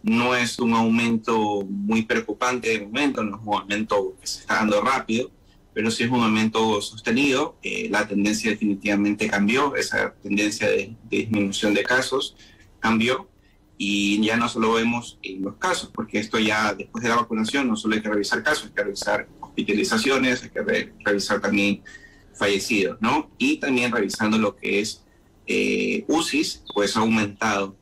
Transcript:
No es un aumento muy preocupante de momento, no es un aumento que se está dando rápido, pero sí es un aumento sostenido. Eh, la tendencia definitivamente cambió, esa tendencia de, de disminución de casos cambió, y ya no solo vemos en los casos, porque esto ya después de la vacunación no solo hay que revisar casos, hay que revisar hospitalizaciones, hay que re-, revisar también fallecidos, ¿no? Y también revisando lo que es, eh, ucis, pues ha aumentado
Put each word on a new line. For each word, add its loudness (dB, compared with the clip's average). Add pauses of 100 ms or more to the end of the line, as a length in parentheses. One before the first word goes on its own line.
No 2
es -2
un 2
aumento 2
muy 0
preocupante -2
de -2
momento, -2
no -4
es -14
un 0
aumento -2
que -10
se -8
está -4
dando 4
rápido, 0 (420)
pero 0
sí -2
es 0
un 2
aumento 2
sostenido. 0
Eh, -6
la -2
tendencia 0
definitivamente 0
cambió, 2
esa -2
tendencia -2
de, 0 (140)
de 0
disminución 0
de 2
casos 0 (420)
cambió, 0 (500)
y 2
ya 2
no 2
solo 2
vemos 0
en -8
los -6
casos, -2
porque -4
esto -2
ya 2
después -10
de 0
la 4
vacunación 0
no 0
solo -2
hay -2
que -4
revisar -2
casos, -2
hay -18
que -2
revisar -4 (140)
hospitalizaciones, 0
hay -16
que -6
re-, -2 (100)
revisar 0
también 0 (520)
fallecidos, 0
¿no? 0 (100)
Y 2
también 0
revisando 0
lo 2
que -2
es, -6 (440)
eh, 0
ucis, 0 (100)
pues 0
ha 2
aumentado 0